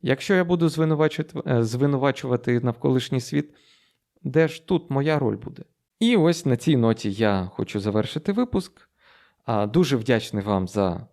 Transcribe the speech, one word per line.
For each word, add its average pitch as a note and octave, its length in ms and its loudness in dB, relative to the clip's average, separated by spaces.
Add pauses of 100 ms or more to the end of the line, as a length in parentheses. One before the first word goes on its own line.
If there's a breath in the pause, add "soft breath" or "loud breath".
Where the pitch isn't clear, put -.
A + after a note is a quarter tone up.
Якщо F3 320 0
я F#3 100 4
буду E3+ 240 2
звинувачувати, D#3 760 0
е, A#2+ 180 2
звинувачувати B2+ 960 0
навколишній B2+ 600 -2
світ, D3 340 -6 (680 soft breath)
де D#3 260 2
ж - 180 -12
тут E3 240 -2
моя C#3+ 280 0
роль A2+ 180 0
буде? - 260 -14 (380)
І A#3 160 4
ось E3+ 300 2
на B2+ 100 2
цій D3 200 2
ноті A2+ 360 2
я G2 420 0
хочу - 260 -4
завершити G#2+ 520 -2
випуск. G#3+ 560 -4 (560 soft breath)
А, G#2+ 220 0
дуже C#3 300 2
вдячний A2 480 0
вам F#2+ 240 0
за F#2 440 -2